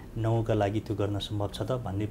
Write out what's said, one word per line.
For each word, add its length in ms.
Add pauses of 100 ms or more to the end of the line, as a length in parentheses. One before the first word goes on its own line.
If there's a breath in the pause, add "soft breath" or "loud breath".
(160 loud breath)
नवौँका 380
लागि 260
त्यो 160
गर्न 220
सम्भव 360
छ 80
त 100
भन्ने 380